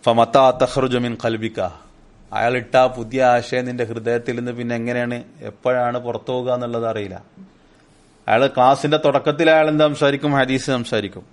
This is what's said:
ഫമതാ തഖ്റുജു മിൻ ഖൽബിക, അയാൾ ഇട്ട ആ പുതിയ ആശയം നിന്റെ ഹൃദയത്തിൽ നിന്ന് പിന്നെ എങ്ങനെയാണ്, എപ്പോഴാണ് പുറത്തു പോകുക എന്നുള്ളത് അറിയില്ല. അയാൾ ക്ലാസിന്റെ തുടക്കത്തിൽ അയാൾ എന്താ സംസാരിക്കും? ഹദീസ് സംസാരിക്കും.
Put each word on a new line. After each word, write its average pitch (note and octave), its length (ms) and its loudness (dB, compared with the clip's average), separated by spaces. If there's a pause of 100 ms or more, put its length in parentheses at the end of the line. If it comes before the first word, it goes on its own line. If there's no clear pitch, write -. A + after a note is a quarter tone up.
ഫമതാ A#2 460 4
തഖ്റുജു B2+ 480 0
മിൻ A#2+ 260 -4
ഖൽബിക, A2 360 -4 (720)
അയാൾ A2+ 240 0
ഇട്ട A#2+ 200 -2
ആ B2+ 100 6
പുതിയ B2+ 380 -2
ആശയം B2 400 2
നിന്റെ B2 200 -4
ഹൃദയത്തിൽ A#2 520 -4
നിന്ന് A#2+ 160 -6
പിന്നെ A#2+ 240 -6
എങ്ങനെയാണ്, A#2+ 480 -6 (160)
എപ്പോഴാണ് B2 580 -2
പുറത്തു A#2+ 340 -6
പോകുക B2+ 200 -2
എന്നുള്ളത് A#2 340 -4
അറിയില്ല. G#2 360 -6 (1040)
അയാൾ A#2 180 4
ക്ലാസിന്റെ C3+ 500 2
തുടക്കത്തിൽ D3+ 540 2
അയാൾ D#3 180 4
എന്താ D3+ 200 2
സംസാരിക്കും? C#3+ 440 0
ഹദീസ് C3 340 0
സംസാരിക്കും. A2+ 560 -4 (100)